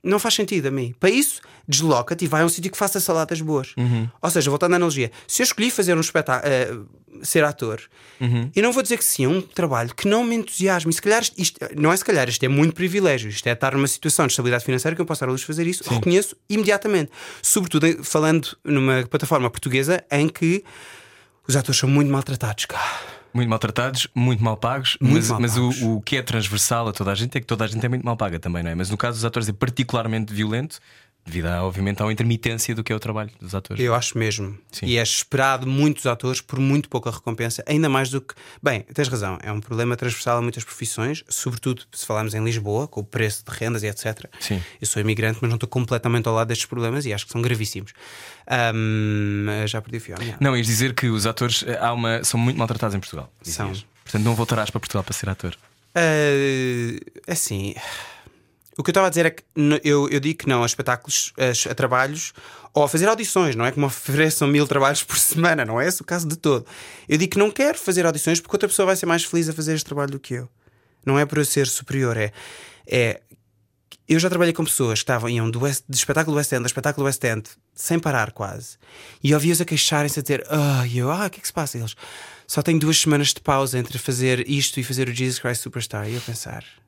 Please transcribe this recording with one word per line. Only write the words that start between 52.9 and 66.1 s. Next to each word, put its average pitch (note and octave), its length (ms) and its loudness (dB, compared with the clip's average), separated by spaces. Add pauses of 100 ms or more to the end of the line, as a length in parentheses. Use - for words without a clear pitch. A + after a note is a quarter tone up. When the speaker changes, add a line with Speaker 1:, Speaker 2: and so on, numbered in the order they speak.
Speaker 2:
em F#2+ 60 -2
Portugal, D2 320 -12 (100)
dizias. E2 140 -8 (220)
Speaker 1:
São. G#2 60 -14 (200)
Speaker 2:
Portanto, G#2+ 200 -2
não A#2 100 2
voltarás A2 360 0
para - 100 -4
Portugal - 240 -4
para - 100 -8
ser - 140 -6
ator? F2+ 280 -6 (380)
Speaker 1:
Ah, F3 60 2 (1300)
é F3+ 60 -6
assim. G2+ 420 -4 (1040)
O D3+ 60 -6
que - 80 0
eu - 20 -2
estava F#3+ 140 4
a F3+ 40 2
dizer D#3+ 160 2
é D#3+ 40 4
que - 120 -20 (120)
n-, D3+ 300 4
eu, C#3+ 240 4
eu C#3+ 120 0
digo D#3 200 -2
que - 80 -2
não B2 140 2
a A#2 40 2
espetáculos, - 720 -2
a, B2 320 0
a B2+ 40 -4
trabalhos C3 580 0 (420)
ou D3 100 6
a C#3 40 2
fazer E3 200 2
audições, G3 460 2
não A#2 120 0
é B2+ 60 2
que C#3 60 -4
me C#3+ 60 4
ofereçam C#3+ 640 2
mil C#3+ 180 4
trabalhos C#3+ 380 2
por - 140 -2
semana, E3 460 4
não A2 160 -2
é D3 60 0
esse F#3 140 -2
o - 40 -16
caso E3+ 220 -4